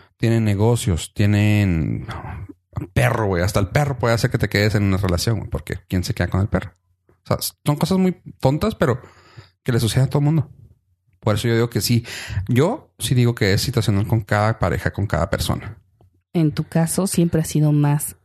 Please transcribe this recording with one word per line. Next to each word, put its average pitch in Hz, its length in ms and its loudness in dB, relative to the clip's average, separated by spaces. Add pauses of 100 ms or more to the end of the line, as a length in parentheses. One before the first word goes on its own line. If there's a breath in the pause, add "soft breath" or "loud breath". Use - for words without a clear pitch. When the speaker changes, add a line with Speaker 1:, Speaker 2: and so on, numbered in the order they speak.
(180 soft breath)
Speaker 1:
Tienen 113 280 2
negocios, 104 680 0
tienen 104 880 2 (880 loud breath)
perro, 117 320 0
güey. 92 160 0
Hasta 90 180 0
el 98 100 0
perro 139 280 0
puede 117 160 0
hacer 117 160 0
que 127 80 -2
te 107 120 -2
quedes 104 260 2
en 104 80 0
una 95 140 2
relación, 98 420 -2
güey, - 100 -10
porque - 380 -8
¿quién 92 160 -2
se - 100 -4
queda 87 140 -2
con 92 140 0
el 101 60 0
perro? - 260 -4 (360)
O - 180 -20
sea, - 100 0 (280)
son 147 100 2
cosas 175 220 0
muy 185 240 0 (180)
tontas, 165 360 0
pero 123 260 0 (640 loud breath)
que - 80 -4
le 117 80 2
sucede 117 240 0
a 135 40 2
todo 151 120 -2
el 143 60 2
mundo. 147 260 0 (680)
Por 107 160 0
eso 104 120 -2
yo 117 80 2
digo 117 160 0
que 104 100 -2
sí. 120 240 0 (420 loud breath)
Yo 156 520 0
sí - 160 -2
digo 120 180 4
que 101 200 2
es 104 80 2
situacional 104 460 0
con 113 140 2
cada 107 380 0
pareja, - 340 0
con 101 140 -2
cada 80 240 -2
persona. - 480 -4 (540)
Speaker 2:
En 156 180 2
tu 156 140 -6
caso, 165 420 0
siempre 170 340 2
ha 160 40 -4
sido 151 260 2
más 147 540 0